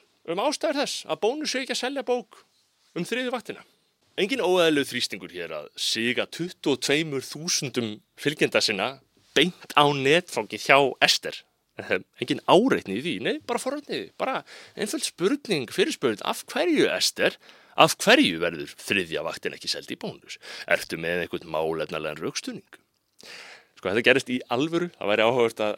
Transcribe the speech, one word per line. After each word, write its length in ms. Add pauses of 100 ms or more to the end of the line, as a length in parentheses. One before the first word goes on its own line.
(300)
um 140
ástæður 400
þess 260
að 140
Bónus 320
sé 80
ekki 100
að 80
selja 240
bók 380 (500)
um 140
þriðju 260
vaktina. 320 (540)
Engin 240
óeðlilegur 480
þrýstingur 420
hér 220
að 140 (100)
siga 480
tuttugu 480
og 80
tveimur 420
þúsundum 720 (240)
fylgjenda 420
sinna 360 (400)
beint 400
á 160
netfangi 680
hjá 180 (260)
Ester. 340 (840)
Engin 300
áreitni 500
í 40
því, 100 (100)
nei, 120 (120)
bara 140
forvitni, 480 (100)
bara 220 (340)
einföld 320
spurning, 640
fyrirspurn, 560
af 240
hverju, 400
Ester, 460 (420)
af 240
hverju 380
verður 400
þriðja 420
vaktin 320
ekki 160
seld 220
í 60
Bónus? 360 (320)
Ertu 320
með 240
einhvern 300
málefnalegan 680
rökstuðning? 600 (1000)
Sko, 80
þetta 160
gerist 300
í 80 (100)
alvöru, 460
það 160
væri 100
áhugavert 400
að, 140